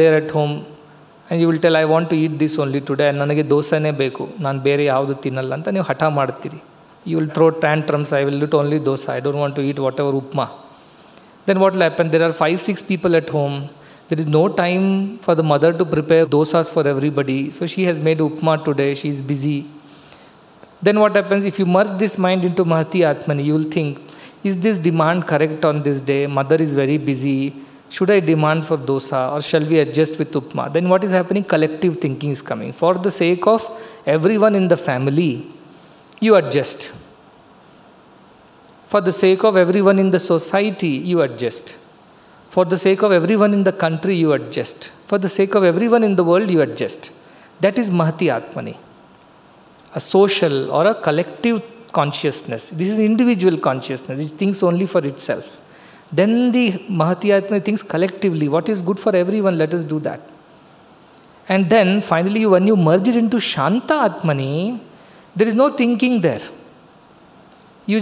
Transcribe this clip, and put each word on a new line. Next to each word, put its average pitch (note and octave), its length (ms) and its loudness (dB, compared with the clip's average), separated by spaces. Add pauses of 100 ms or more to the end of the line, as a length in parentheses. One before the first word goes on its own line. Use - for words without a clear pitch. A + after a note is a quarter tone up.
there D#3+ 200 6
at D#3 160 -6
home, D3 180 0 (760)
and E3+ 120 0
you E3+ 80 4
will D#3+ 160 0
tell, D#3+ 160 4
"I D#3+ 120 2
want E3 180 2
to E3 120 2
eat D#3+ 100 -2 (100)
this D3+ 100 0 (100)
only C#3 260 -2
today, C#3+ 220 2
and C#3+ 120 -2
ನನಗೆ D3+ 200 0 (100)
ದೋಸೆನೇ D3+ 380 0 (100)
ಬೇಕು, C3+ 220 -4 (220)
ನಾನು C3+ 220 -2
ಬೇರೆ C#3+ 160 2 (100)
ಯಾವುದು C#3 200 0 (100)
ತಿನ್ನಲ್ಲ" C3 340 -6
ಅಂತ D#3+ 180 -8
ನೀವು F3+ 160 -2
ಹಠ C3 120 -4 (140)
ಮಾಡ್ತೀರಿ. C#3 420 -6 (500)
You D#3+ 100 -2
will D#3 180 -2
throw D#3+ 120 6 (160)
tantrums, D3 540 0
"I C#3 80 0
will C#3+ 180 -2
eat D3+ 160 -4
only D3 180 0 (100)
dosa, C3+ 280 -4
I B2+ 80 -6
don't D3 180 -2
want C#3 160 -4
to C#3 100 -2
eat C#3+ 180 -4
whatever C#3 340 -2
upma." C3 260 -6 (1000)
Then F#3+ 160 2
what F#3+ 100 4
will F3+ 160 2
happen? E3 260 0
There D#3+ 120 4
are D#3+ 160 -2
five, E3+ 160 2 (100)
six G3 80 -2 (140)
people F3 300 0
at D#3+ 160 -6
home. C#3+ 200 -2 (520)
There D#3+ 140 -2
is D3+ 40 -6 (120)
no E3 40 4 (200)
time F3+ 220 0 (400)
for F3 140 4
the D#3+ 120 2
mother D3 280 4
to F3+ 60 0 (100)
prepare D#3+ 300 4 (100)
dosas D#3 400 2
for D#3+ 80 2 (120)
everybody. C3+ 440 -2 (180)
So F3 160 -6
she F#3 160 -2
has E3 180 -2
made D#3+ 120 2 (100)
upma D#3 240 0 (160)
today, C#3 220 0 (100)
she D3 140 -6
is C3+ 60 -8 (120)
busy. C#3+ 260 -2 (1300)
Then G#3 140 4
what G#3 180 4
happens? G3 320 0
If - 100 -8
you F#3 40 0 (100)
merge G3+ 160 2 (100)
this G#3+ 140 -2 (100)
mind F#3 220 2
into F3+ 240 0
Mahati D#3+ 280 0 (120)
Atmani, C#3+ 380 -4
you D3+ 80 2
will D#3 180 -2
think, D3+ 160 -2 (580)
"Is F#3+ 60 -2 (100)
this G#3+ 120 2 (120)
demand E3 420 0
correct D#3 380 0
on D3+ 80 0 (100)
this C#3 120 -2 (100)
day? C#3 100 0 (200)
Mother C#3 260 2
is D3 160 -2
very C#3 160 2 (140)
busy. C3+ 280 -2 (560)
Should F#3 200 2
I G3 40 4 (140)
demand D#3 340 2
for D#3+ 100 0 (120)
dosa C3+ 320 -2 (120)
or D3 60 -4 (100)
shall D3+ 220 2
we E3 140 4
adjust D#3 360 0
with D3+ 100 -6 (100)
upma?" B2+ 240 -6 (100)
Then E3+ 160 0
what F#3 160 4
is F3+ 120 -2
happening? F#3+ 260 -2 (100)
Collective D#3 400 0 (100)
thinking C#3 320 -4
is - 140 -8
coming. A#2 200 -8 (100)
For E3+ 120 4 (140)
the F#3 140 -2
sake F3 340 0
of A3 120 -4 (500)
everyone G#3 440 2
in F#3 120 2
the D#3+ 60 0 (100)
family, C#3 420 0 (960)
you G#3+ 140 6
adjust. C3+ 500 -4 (2000)
For G#3 160 2
the F#3 140 0
sake F#3+ 260 4
of F#3+ 160 2
everyone G3 400 4
in F#3 120 0
the F#3 120 -2
society, F#3 640 -2 (180)
you E3+ 160 2
adjust. A#2+ 480 -8 (800)
For F#3 180 4
the F3+ 140 0
sake F#3+ 200 2
of G3+ 120 2
everyone G3+ 380 2
in G3 120 2
the F#3 60 0 (100)
country, D#3+ 380 -2
you D#3 160 4
adjust. - 520 -8 (180)
For G3+ 160 0
the F3+ 140 -2
sake G3 200 2
of F#3+ 40 4 (100)
everyone A3+ 360 2
in F#3+ 100 0
the F3 120 2
world, G3 240 2
you D#3 140 4
adjust. - 420 -8 (520)
That G3+ 180 -4
is G#3 80 -2 (100)
Mahati D#3+ 280 -2 (100)
Atmani, A2+ 380 -12 (1200)
a - 0 -
social F#3+ 560 2 (220)
or D#3+ 140 2
a A3 40 0 (120)
collective F3 500 -2 (420)
consciousness. C#3+ 640 -4 (160)
This F#3 140 -2
is G#3+ 60 -2 (120)
individual G#3 460 2 (100)
consciousness, C3 540 -6
which D#3 200 -8
thinks G3 280 -2
only F3 240 0
for F3 80 2 (100)
itself. - 340 -6 (720)
Then G#3 120 4 (240)
the B3 100 2 (360)
Mahati F3+ 360 0
Atmani G3 300 -2
thinks G#3+ 160 -2 (100)
collectively, E3 640 0
"What E3 180 0
is F#3+ 160 -4
good G#3 160 -2
for A3 80 2 (100)
everyone, F#3+ 400 0
let D#3 140 -2
us D#3+ 160 -4
do D#3 140 -2
that." - 140 -10 (1300)
And F#3+ 220 2
then G3 140 6 (240)
finally, G3+ 320 0 (100)
when F#3 160 4
you G#3+ 60 4 (120)
merge F#3+ 240 4
it A#3 120 2
into A3 140 0 (120)
Shanta G#3 460 0 (120)
Atmani, C#3+ 460 -4 (800)
there G#3+ 180 2
is G#3+ 100 0
no C#4+ 60 4 (140)
thinking A#3+ 320 2 (120)
there. A2 180 -4 (1500)
You A3 80 2